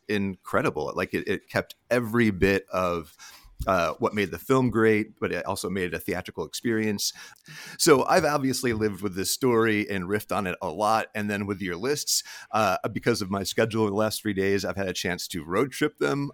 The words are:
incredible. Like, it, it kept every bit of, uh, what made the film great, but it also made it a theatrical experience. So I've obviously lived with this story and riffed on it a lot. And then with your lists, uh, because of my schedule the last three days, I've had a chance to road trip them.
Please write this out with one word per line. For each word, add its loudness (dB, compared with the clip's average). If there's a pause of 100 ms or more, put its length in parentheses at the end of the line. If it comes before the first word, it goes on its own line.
incredible. -2
Like, -2
it, -2
it -4
kept -4 (160)
every 4
bit 2
of, -2 (540)
uh, 2
what 0
made 0
the -8
film 2
great, 2
but -4
it -4
also -4
made -2
it -6
a -2
theatrical -6
experience. -2 (640)
So 8
I've 4
obviously 0
lived -2
with -4
this -2
story 4
and -2
riffed -2
on 0
it -4
a -4
lot. 2
And -4
then -2
with -4
your -4
lists, -2 (280)
uh, 2 (160)
because 0
of -4
my -2
schedule 0
the 0
last 0
three -2
days, 2
I've -4
had -2
a -2
chance -4
to -8
road 0
trip -2
them. -2